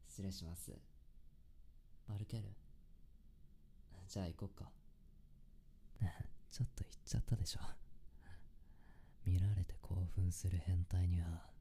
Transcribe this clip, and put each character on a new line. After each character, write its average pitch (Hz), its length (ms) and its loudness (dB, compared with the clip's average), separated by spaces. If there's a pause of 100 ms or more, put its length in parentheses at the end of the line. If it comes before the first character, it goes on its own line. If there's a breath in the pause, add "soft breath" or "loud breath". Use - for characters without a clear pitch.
失 - 160 -6
礼 95 80 2
し 92 140 -4
ま 82 100 -4
す。 - 240 -8 (1300)
歩 107 200 0
け 113 160 -4
る？ 98 120 -8 (1500)
じ - 100 -4
ゃ 95 60 2
あ - 20 2
行 85 100 -2
こ - 100 -4
っ - 80 -6
か。 - 180 -10 (1300)
<laughs> - 100 4 (400)
ち - 120 -2
ょ - 20 4
っ - 100 0
と - 80 -2
行 - 140 -4
っ - 80 -12
ち - 100 0
ゃ - 40 4
っ - 40 4
た - 140 6
で - 100 2
し - 100 -2
ょ。 - 40 0 (1600 loud breath)
見 92 140 8
ら 101 160 8
れ 92 100 6
て - 160 -2
興 92 240 2 (120)
奮 92 160 6
す - 180 2
る 90 80 4
変 87 260 6
態 90 240 8
に 87 120 8
は 85 280 -2 (120)